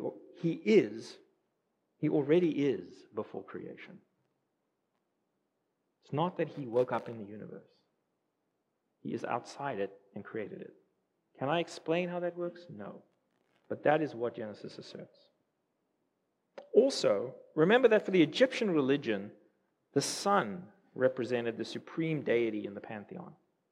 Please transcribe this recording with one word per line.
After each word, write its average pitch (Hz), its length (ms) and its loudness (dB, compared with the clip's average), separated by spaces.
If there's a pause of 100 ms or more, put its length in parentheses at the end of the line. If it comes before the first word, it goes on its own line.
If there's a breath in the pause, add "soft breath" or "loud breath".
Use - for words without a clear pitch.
(420)
he 165 220 -2
is, 120 540 4 (800)
he 151 100 0
already 156 440 4
is 120 420 -2 (220)
before 107 280 -6
creation. - 540 -14 (2000)
It's - 100 -10
not 170 240 0
that 156 120 -2
he 143 180 -10
woke 123 260 2
up 113 160 -4
in 117 80 -10
the 101 120 -12
universe. 101 380 -14 (1400)
He 139 100 -8
is 117 120 -6
outside 123 540 -6
it 98 120 -4 (240)
and 101 80 -10
created 104 380 -10
it. - 120 -16 (680)
Can 131 100 -2
I 170 100 0
explain 170 480 -4
how 175 140 -6
that 175 160 -4
works? 175 320 -8
No. 101 320 -14 (680)
But 113 140 -4
that 151 180 4
is 127 140 -4
what 117 200 -4
Genesis - 420 -10
asserts. - 400 -18 (1600)
Also, 127 600 4 (220)
remember 220 340 6
that 214 160 4
for 202 60 -2
the 185 120 8
Egyptian 220 480 2
religion, 127 600 2 (640)
the 139 80 2
sun 127 600 0 (320)
represented 120 640 0
the 110 80 -6
supreme 160 560 -4
deity 110 440 0
in 101 80 -10
the 101 80 -12
pantheon. - 500 -12 (400)